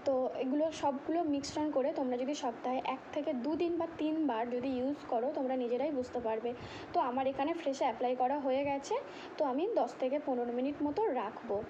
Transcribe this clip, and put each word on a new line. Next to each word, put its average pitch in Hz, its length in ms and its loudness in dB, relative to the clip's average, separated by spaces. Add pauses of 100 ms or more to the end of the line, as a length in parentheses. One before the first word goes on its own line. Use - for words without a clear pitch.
তো 262 240 2 (100)
এগুলো 294 340 2
সবগুলো 311 500 0
মিশ্রণ 302 480 0
করে 285 220 2
তোমরা 254 240 0
যদি 262 180 0
সপ্তাহে 254 500 -2
এক 262 140 -2 (140)
থেকে 302 200 -2
দু 277 240 -2
দিন 339 220 0
বা 330 80 0 (120)
তিনবার 294 520 0
যদি 247 180 -2
ইউজ 262 280 0 (120)
করো, 247 260 2
তোমরা 262 220 0
নিজেরাই 247 340 0
বুঝতে 254 300 -2
পারবে। 226 340 -2 (380)
তো 349 80 4
আমার 262 260 2
এখানে 277 280 2
ফেসে 302 300 2
অ্যাপ্লাই 247 320 2
করা 262 220 2
হয়ে 269 260 2
গেছে, 277 300 0 (440)
তো 311 60 2
আমি 285 300 2
দশ 247 160 4 (100)
থেকে 262 260 2
পনেরো 240 260 0
মিনিট 262 300 0
মতো 294 240 2
রাখবো। 226 640 -2